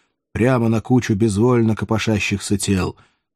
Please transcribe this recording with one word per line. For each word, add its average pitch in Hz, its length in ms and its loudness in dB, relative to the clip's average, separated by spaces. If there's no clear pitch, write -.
прямо 117 380 0
на 113 100 0
кучу 117 360 0
безвольно 110 600 2
копошащихся 104 840 -2
тел. 92 380 -2